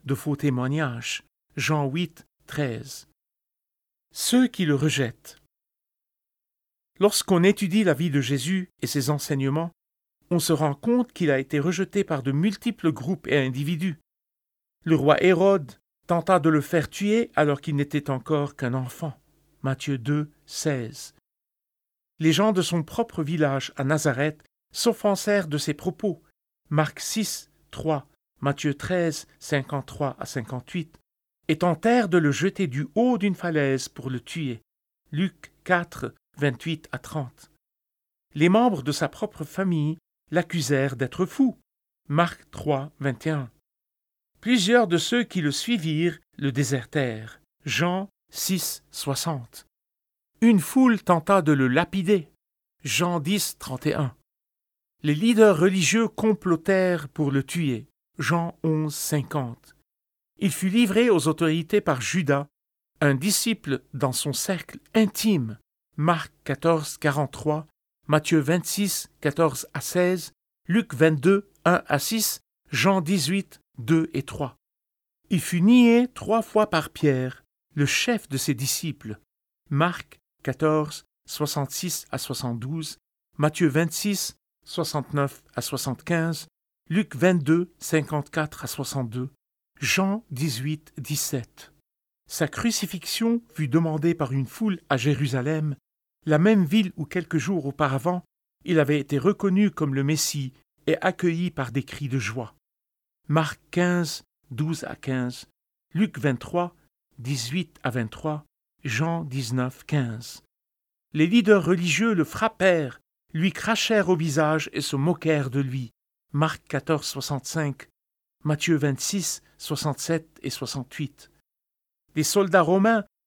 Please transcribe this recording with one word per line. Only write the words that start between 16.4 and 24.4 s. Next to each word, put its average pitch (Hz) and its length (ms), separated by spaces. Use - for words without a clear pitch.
de 156 80
le 151 140
faire 151 260
tuer 214 480
alors 147 240
qu'il 151 160
n'était 143 320
encore 143 480
qu'un 123 160
enfant. 131 480
Matthieu 135 360
deux, 147 320
seize. 131 680
Les 156 140
gens 202 200
de 185 100
son 170 200
propre 226 400
village 147 540
à 139 80
Nazareth 151 580